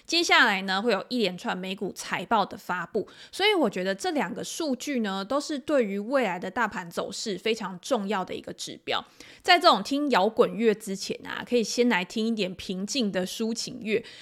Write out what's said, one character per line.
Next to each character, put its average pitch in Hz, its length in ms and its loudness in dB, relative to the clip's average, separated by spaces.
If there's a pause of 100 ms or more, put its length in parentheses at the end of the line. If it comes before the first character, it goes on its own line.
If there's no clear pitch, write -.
接 339 180 2
下 330 220 6
来 196 160 2
呢， 190 200 0
会 233 120 2
有 190 160 0
一 247 80 -2
连 185 200 0
串 190 200 -4
美 190 180 -6
股 196 60 -10 (140)
财 - 320 -4
报 208 180 4
的 - 100 -8
发 180 300 -6
布， - 220 -4 (240)
所 370 120 -2
以 415 120 6
我 294 120 4
觉 185 160 -2
得 196 120 0
这 370 160 -4
两 220 200 0
个 180 120 -8
数 285 320 -4
据 269 240 -4
呢， 196 260 -2
都 277 160 0
是 285 160 -4
对 269 260 2
于 196 140 -4
未 247 260 0
来 180 140 0
的 185 140 -6
大 233 160 0
盘 190 200 -10
走 175 240 -6
势 202 240 -6
非 226 200 0
常 190 240 -8
重 208 280 -2
要 196 160 -2
的 - 120 -8
一 - 40 -8
个 - 140 -12
指 - 320 -12
标。 117 180 -2 (380)
在 359 160 6
这 349 100 2
种 226 140 8
听 285 300 -2
摇 202 180 6
滚 180 240 4
乐 214 220 2
之 196 200 -8
前 - 300 -8
啊， - 180 -6
可 240 140 0
以 226 60 4
先 240 260 2
来 185 160 2
听 220 220 -2
一 233 80 0
点 185 180 -2
平 190 320 -6
静 214 260 0
的 185 140 -2
抒 226 260 -4
情 - 300 -8
乐。 208 240 -2 (160)